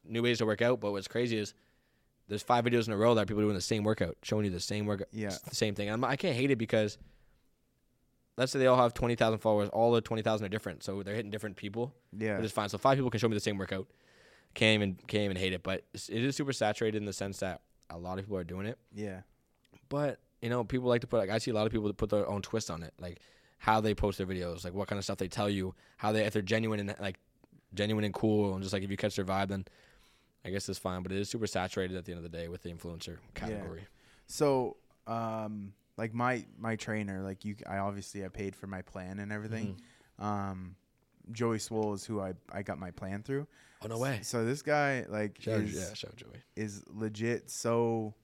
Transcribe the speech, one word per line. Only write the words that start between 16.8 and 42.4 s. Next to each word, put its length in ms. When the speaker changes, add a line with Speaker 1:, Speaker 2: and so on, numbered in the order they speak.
Speaker 1:
in 80
the 80
sense 260
that 220
a 80
lot 200
of 80
people 120
are 60
doing 220
it. 140
Speaker 2:
Yeah. 280
Speaker 1:
But, 300
you 80
know, 140
people 260
like 120
to 60
put, 100
like, 120
I 80
see 140
a 20
lot 140
of 40
people 160
that 100
put 120
their 180
own 140
twist 300
on 100
it, 180
like, 200
how 200
they 140
post 240
their 80
videos, 380
like, 100
what 140
kind 100
of 60
stuff 160
they 80
tell 240
you, 240
how 140
they, 140
if 80
they're 80
genuine 380
and, 200
like, 200
genuine 300
and 80
cool, 420
and 80
just, 100
like, 80
if 80
you 80
catch 180
their 100
vibe, 240
then 160
I 60
guess 180
it's 120
fine. 240
But 80
it 80
is 100
super 160
saturated 500
at 100
the 80
end 120
of 60
the 40
day 120
with 160
the 100
influencer 440
Speaker 2:
Yeah. 120
Speaker 1:
category. 360
Speaker 2:
So, 520
um, 680
like, 200
my, 280
my 180
trainer, 460
like, 240
you, 100
I 80
obviously, 480
I 40
paid 260
for 100
my 160
plan 380
and 120
everything. 480
Speaker 1:
Mm-hmm. 60
Speaker 2:
Um, 500
Joey 280
Swole 340
is 120
who 160
I, 120